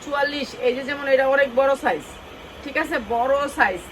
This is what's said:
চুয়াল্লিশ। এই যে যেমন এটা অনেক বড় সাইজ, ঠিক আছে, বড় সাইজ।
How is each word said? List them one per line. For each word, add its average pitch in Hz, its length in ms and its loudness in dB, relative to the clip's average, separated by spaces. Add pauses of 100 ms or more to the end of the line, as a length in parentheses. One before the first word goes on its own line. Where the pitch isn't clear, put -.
চুয়াল্লিশ। 285 440 -2 (180)
এই 247 100 4
যে 269 120 -6
যেমন 277 260 -6
এটা 269 100 4 (100)
অনেক 277 140 4 (120)
বড় 269 120 4 (120)
সাইজ, 165 200 0 (580)
ঠিক 277 200 -10
আছে, 320 140 -2 (180)
বড় 254 200 2 (220)
সাইজ। 196 240 2 (120)